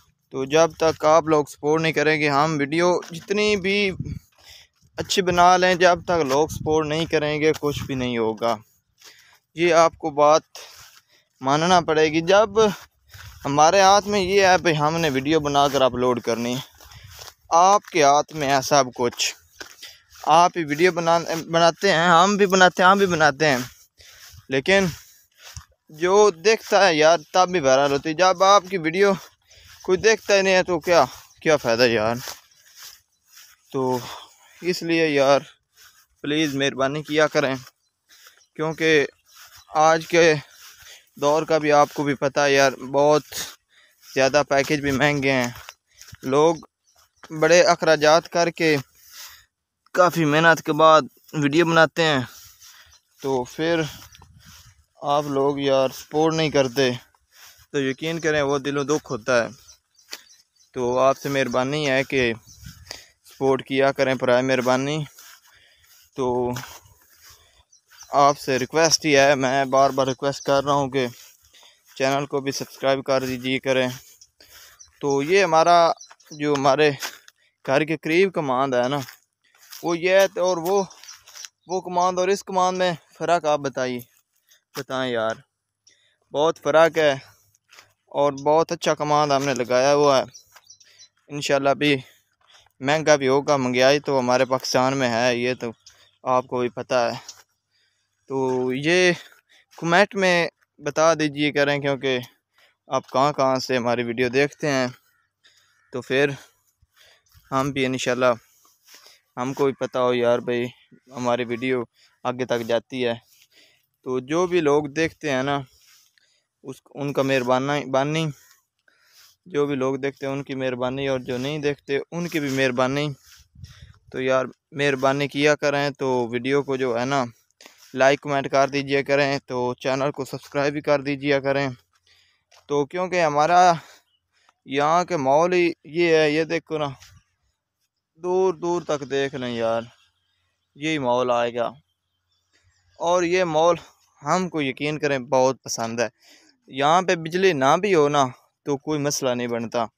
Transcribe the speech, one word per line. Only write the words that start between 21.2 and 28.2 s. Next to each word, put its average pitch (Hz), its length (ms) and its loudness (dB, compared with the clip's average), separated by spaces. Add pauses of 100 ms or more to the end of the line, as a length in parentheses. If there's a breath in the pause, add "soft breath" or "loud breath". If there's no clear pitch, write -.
हैं, 165 180 2
हम 185 280 4
भी 202 80 2
बनाते 185 380 4
हैं, 180 60 6
हम 196 100 4
भी 196 60 2
बनाते 156 400 2
हैं, 123 240 0 (800 loud breath)
लेकिन 185 400 2 (1000 loud breath)
जो 190 400 4
देखता 196 540 2
है 170 120 4
यार, 156 200 6 (160)
तब 185 160 4
भी 180 100 0
वायरल 139 320 4
होती 143 180 -4
है। 156 60 -4
जब 185 280 2